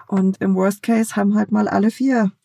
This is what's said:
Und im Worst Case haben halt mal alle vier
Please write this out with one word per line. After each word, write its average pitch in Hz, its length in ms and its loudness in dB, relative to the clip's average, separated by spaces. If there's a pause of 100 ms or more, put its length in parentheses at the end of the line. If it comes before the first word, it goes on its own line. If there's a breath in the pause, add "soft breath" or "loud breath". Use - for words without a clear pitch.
Und 190 340 0
im 196 140 0
Worst 196 280 -2
Case 226 320 0
haben 202 200 0
halt 208 180 -2
mal 214 160 0
alle 202 200 2
vier 240 440 0 (100)